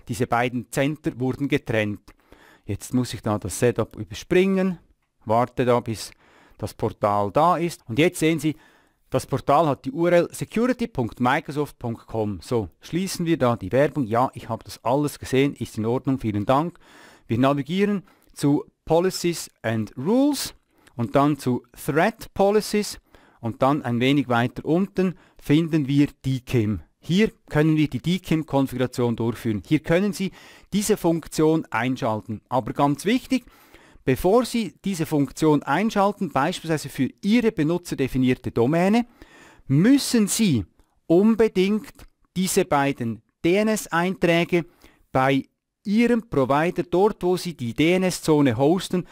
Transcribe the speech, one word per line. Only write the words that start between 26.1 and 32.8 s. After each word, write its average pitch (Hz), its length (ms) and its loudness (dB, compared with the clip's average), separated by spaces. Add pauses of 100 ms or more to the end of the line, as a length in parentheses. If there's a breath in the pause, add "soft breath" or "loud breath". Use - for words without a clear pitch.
D 131 160 -2
kim. 107 400 -2 (180)
Hier 190 320 0 (160)
können 156 300 2
wir 151 100 2
die 123 140 -6
D 180 180 -2
kim-Konfiguration 127 960 -2
durchführen. 110 500 -4
Hier 151 140 2
können 185 320 0
Sie 190 220 -6 (400 loud breath)
diese 202 240 0
Funktion 160 720 0
einschalten. 113 800 -4
Aber 123 240 -2
ganz 143 320 0